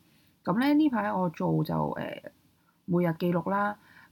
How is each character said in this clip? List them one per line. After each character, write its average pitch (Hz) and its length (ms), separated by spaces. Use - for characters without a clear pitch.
咁 190 160
呢， 285 160
呢 302 160
排 214 220
我 185 180
做 160 320
就， - 120
誒， - 480
每 175 180
日 165 160
記 175 120
錄 175 160
啦。 202 300